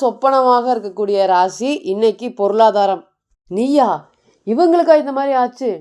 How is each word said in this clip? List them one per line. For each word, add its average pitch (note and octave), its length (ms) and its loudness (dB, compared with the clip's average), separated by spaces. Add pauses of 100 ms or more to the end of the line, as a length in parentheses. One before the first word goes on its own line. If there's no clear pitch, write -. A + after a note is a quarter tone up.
சொப்பனமாக B3+ 760 0
இருக்கக்கூடிய G3+ 520 -4
ராசி F#3 440 0 (120)
இன்னைக்கு A3 500 -2
பொருளாதாரம். G3+ 720 0 (460)
"நீயா? B3 400 0 (560)
இவங்களுக்கா E4 500 2
இந்த C#4 160 -2
மாதிரி C#4 220 -4
ஆச்சு? B3 360 -2 (100)